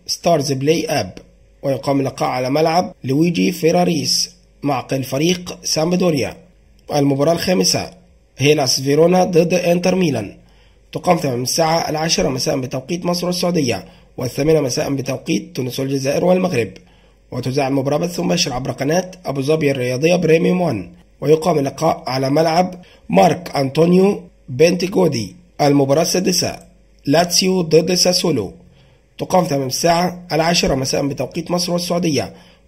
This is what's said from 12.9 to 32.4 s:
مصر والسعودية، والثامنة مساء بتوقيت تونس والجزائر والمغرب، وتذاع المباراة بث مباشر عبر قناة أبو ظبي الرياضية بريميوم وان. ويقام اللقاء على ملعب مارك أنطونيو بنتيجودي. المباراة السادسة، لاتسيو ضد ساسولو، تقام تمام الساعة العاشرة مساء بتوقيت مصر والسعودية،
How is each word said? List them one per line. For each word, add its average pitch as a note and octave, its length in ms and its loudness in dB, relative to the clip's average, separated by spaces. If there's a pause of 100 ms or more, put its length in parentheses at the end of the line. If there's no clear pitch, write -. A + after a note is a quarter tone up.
مصر F3 200 -2
والسعودية، E3+ 580 -2 (320)
والثامنة C#3+ 440 0
مساء C#3 340 -2
بتوقيت C3+ 640 -6
تونس B2+ 240 -6
والجزائر C3+ 440 -2
والمغرب، F3 460 0 (600)
وتذاع C3 380 -4
المباراة C#3 300 0
بث F3 220 -4
مباشر F3 320 -2
عبر C3 180 -6
قناة D#3+ 400 -2 (160)
أبو C#3 140 -4
ظبي D3 300 2
الرياضية C3+ 460 0
بريميوم F3 440 2
وان. B2+ 320 -4 (280)
ويقام D#3 380 2
اللقاء C#3 480 -2
على C3 240 -2
ملعب E3 440 2 (340)
مارك F3 480 2
أنطونيو E3+ 680 2 (260)
بنتيجودي. D#3+ 880 0 (240)
المباراة C#3+ 420 4
السادسة، E3+ 540 0 (500)
لاتسيو F3+ 560 2
ضد E3+ 320 4
ساسولو، F3 580 0 (680)
تقام F3+ 260 2
تمام C#3 220 -2
الساعة E3+ 680 -2
العاشرة D#3+ 420 0
مساء C#3 320 -2
بتوقيت C#3 440 -6
مصر F3 220 -2
والسعودية، E3+ 600 -2 (340)